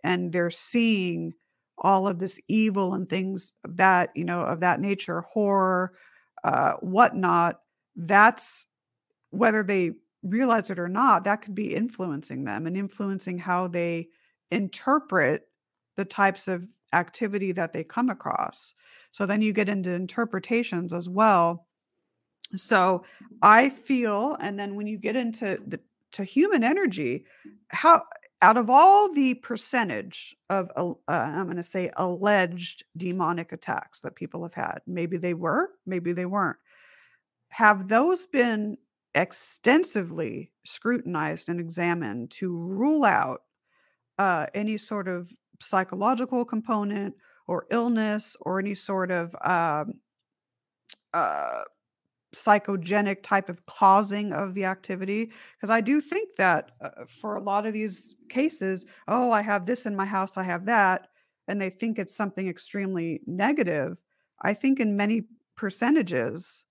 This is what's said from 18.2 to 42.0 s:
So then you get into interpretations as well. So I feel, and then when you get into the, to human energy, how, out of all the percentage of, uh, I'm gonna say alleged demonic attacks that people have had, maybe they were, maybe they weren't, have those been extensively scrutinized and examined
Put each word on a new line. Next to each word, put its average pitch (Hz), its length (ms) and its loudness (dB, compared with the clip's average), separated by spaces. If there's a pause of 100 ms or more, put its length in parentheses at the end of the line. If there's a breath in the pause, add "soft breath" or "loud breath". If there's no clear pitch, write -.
So 202 140 -4
then 208 160 0
you 214 120 2
get 208 160 0
into 190 220 -2
interpretations 185 1000 -4
as 175 140 -6
well. 180 600 2 (880)
So 185 500 2 (360 loud breath)
I 226 280 10
feel, 247 720 -2
and 202 180 -6
then 202 160 -6
when 208 120 -6
you 214 100 -8
get 214 180 -4
into 226 500 -4
the, - 140 -10 (320)
to 196 120 -8
human 302 400 2
energy, 190 640 0 (440 loud breath)
how, - 340 6 (380)
out 220 160 10
of 233 120 0
all 381 440 8
the 262 220 2
percentage 214 1000 -6 (140)
of, 196 260 -2
uh, 175 180 -2 (140)
I'm 151 400 -2
gonna 170 160 -6
say 180 340 -4
alleged 180 880 0 (140)
demonic 175 540 -2
attacks - 500 -8
that - 140 -12
people 170 280 -10
have 170 120 -14
had, - 320 -6
maybe 175 300 -4
they 175 180 -4
were, 180 340 -2 (160)
maybe 175 280 -4
they 180 120 -4
weren't, 185 320 -2 (920 soft breath)
have 202 400 4
those 311 360 2
been 220 520 0 (380)
extensively 180 1400 0 (140)
scrutinized 165 840 -4
and 175 100 -4
examined 165 720 -4